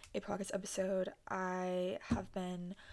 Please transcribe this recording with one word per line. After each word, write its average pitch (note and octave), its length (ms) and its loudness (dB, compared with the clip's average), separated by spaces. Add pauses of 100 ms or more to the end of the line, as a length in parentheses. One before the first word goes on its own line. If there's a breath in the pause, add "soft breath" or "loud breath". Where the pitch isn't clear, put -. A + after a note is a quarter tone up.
(140 loud breath)
a G3+ 60 -2
podcast G3 340 -2
episode. F#3+ 580 2 (160)
I F#3 760 2
have G3+ 300 0
been F3+ 440 -2 (160 loud breath)